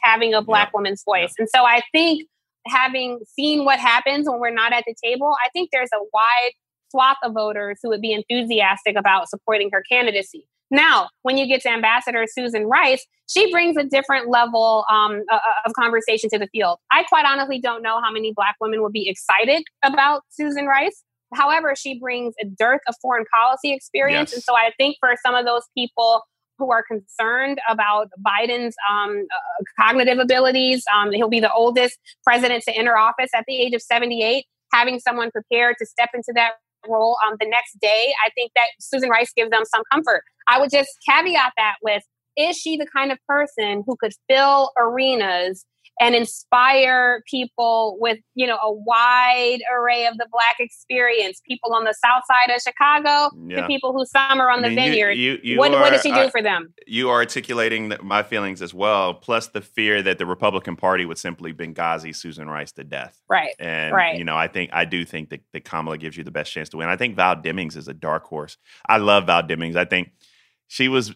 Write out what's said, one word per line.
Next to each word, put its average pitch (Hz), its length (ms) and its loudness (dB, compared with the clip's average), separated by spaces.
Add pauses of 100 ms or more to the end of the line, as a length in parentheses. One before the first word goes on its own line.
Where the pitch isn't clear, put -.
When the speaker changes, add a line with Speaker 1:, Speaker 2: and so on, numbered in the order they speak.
Speaker 1:
having 226 320 4
a 214 80 2
Black 208 260 2
Speaker 2:
Yeah. - 60 -10
Speaker 1:
woman's 202 280 -4
voice. 180 360 0
Speaker 2:
Yeah. 277 60 -2
Speaker 1:
And 220 40 -4
so 254 160 4
I 240 160 4 (120)
think 320 320 2 (420)
having 254 600 -2
seen 294 380 -2
what 269 140 4
happens 247 500 0
when 247 100 -2
we're 240 120 -2
not 233 240 0
at 233 120 -2
the 233 160 -6
table, 254 400 0
I 247 120 0
think 349 180 -4
there's 254 220 -2
a 208 180 -4
wide 240 400 2 (380)
swath 262 340 4
of 233 80 -4
voters 214 500 -4
who 240 60 -6
would 214 120 -2
be 220 120 -4
enthusiastic 214 840 0
about 190 320 2
supporting 202 440 -2
her 196 180 -2
candidacy. 208 560 -2 (240)
Now, 277 380 4 (140)
when 262 140 0
you 269 100 0
get 254 160 0
to 254 60 -4
Ambassador 233 640 0
Susan 233 340 -4
Rice, 262 380 2 (240)
she 381 220 2
brings 339 260 0
a 294 60 0
different 269 460 -2
level, 226 600 2
um, 214 420 2
o-, 226 40 2
o-, 220 40 4 (260)
of 226 100 -4
conversation 226 560 0
to 214 80 0
the 202 100 -4
field. 196 300 -2 (140)
I 311 120 6
quite 320 200 2
honestly 277 360 -2
don't 233 220 -4
know 226 180 -2
how 220 120 -4
many 220 200 -6
Black 208 280 -2
women 220 220 -2
would 208 100 -4
be 208 160 -4
excited 220 560 0 (200)
about 277 460 2
Susan 285 360 -6
Rice. 277 360 0 (320)
However, 285 420 2
she 269 220 -10
brings 247 420 -6
a 214 60 -8
dearth 226 420 2
of 240 140 -4
foreign 240 300 -2
policy 262 400 2
experience. 285 580 -2
Speaker 2:
Yes. - 40 -10
Speaker 1:
And 247 100 -10
so 247 120 2
I 226 200 4
think 285 240 2
for 247 140 2 (100)
some 247 100 4
of 247 100 2
those 240 180 0 (140)
people 233 460 2 (360)
who 262 120 -2
are 226 140 2
concerned 240 840 -4
about 208 420 0 (140)
Biden's, 233 520 -2 (140)
um, 202 420 -2
uh, 185 320 -8 (160)
cognitive 247 380 4
abilities, 254 680 2 (100)
um, 208 180 2
he'll 220 160 0
be 226 120 0
the 214 120 2
oldest 240 460 2 (260)
president 247 400 2
to 226 120 -6
enter 233 200 2
office 233 380 0
at 226 120 -2
the 269 100 -6
age 247 180 0
of 226 80 -4
seventy-eight. 240 640 -2 (260)
Having 247 280 0
someone 240 300 -2
prepared 240 480 0
to 226 80 -8
step 240 280 -2
into 240 200 -8
that 233 180 2 (360)
role, 226 380 0
um, 214 140 -4
the 220 80 -2
next 233 320 -2
day, 220 320 2 (120)
I 226 60 0
think 240 240 -6
that 240 120 4 (120)
Susan 262 320 -2
Rice 233 260 2
gives 226 140 0
them 233 140 2
some 220 180 -2 (100)
comfort. 277 300 0 (260)
I 254 120 4
would 277 100 0
just 277 200 2 (180)
caveat 294 480 2
that 214 260 0
with, 208 220 -2 (320)
is 320 200 0
she 320 200 -4
the 294 100 -6
kind 277 240 -2
of 254 160 -6
person 220 580 -2
who 247 120 -6
could 214 160 -4 (180)
fill 277 480 4
arenas 233 840 0 (340)
and 240 160 4
inspire 247 1120 2
people 233 680 -2
with, 226 200 -2 (160)
you 254 120 -2
know, 214 160 -2
a 214 80 0
wide 240 880 2 (140)
array 240 320 0
of 226 120 -2
the 233 120 -6
Black 233 300 2
experience, 233 880 -2
people 240 240 -6
on 226 120 0
the 214 100 0 (100)
south 247 260 2
side 247 240 4
of 240 60 -2
Chicago, 294 720 2 (140)
Speaker 2:
Yeah. 269 140 -4
Speaker 1:
the - 40 -4
people 262 280 -4
who 262 100 -2
summer 269 460 2
on 247 120 2
Speaker 2:
I 233 60 0
Speaker 1:
the 226 80 -2
Speaker 2:
mean, 254 80 2
you, - 60 2
Speaker 1:
vineyard? 208 220 2
Speaker 2:
you, 131 300 -2
you 123 160 0
Speaker 1:
What, 285 140 4
what 269 120 6
Speaker 2:
are, 285 80 6
Speaker 1:
did 262 100 4
she 294 80 -2
do 247 60 2
Speaker 2:
I, 269 140 4
Speaker 1:
for 240 120 -2
them? 175 320 -4 (120)
Speaker 2:
you 127 220 -2
are 120 80 4
articulating 113 720 -2
the, 107 140 -10
my 101 200 0
feelings 101 380 -6
as 87 140 -12
well, 98 400 0
plus 113 340 -4
the 104 140 -10
fear 104 400 -2
that 92 160 -2
the 90 80 -6
Republican 90 500 -4
Party 92 300 -2
would 82 100 -12
simply 82 380 -12
Benghazi 82 600 -8
Susan 78 340 -16
Rice 76 240 -12
to 69 120 -20
death. 71 440 -14
Speaker 1:
Right, 156 300 -2
Speaker 2:
And, 80 360 -6
Speaker 1:
right. 165 240 -2
Speaker 2:
you 85 60 -10
know, 80 120 -4
I 82 120 -2
think, 90 260 -8
I 85 100 -2
do 85 220 -6
think 78 240 -14
that, - 100 -16 (140)
that 78 100 -16
Kamala 80 320 -8
gives 78 180 -14
you 82 100 -16
the - 60 -16
best 76 220 -10
chance 78 160 -12
to - 80 -18
win. 82 120 -6
I 95 80 -4
think 113 200 -6
Val 90 200 2
Demings 80 380 -8
is 78 140 -16
a 80 60 -14
dark 78 320 -8
horse. 73 320 -14 (280)
I 110 120 4
love 101 280 2
Val 85 160 2
Demings. 82 340 -6
I 90 100 0
think 92 240 -4 (580)
she 131 200 -2
was, 120 280 -2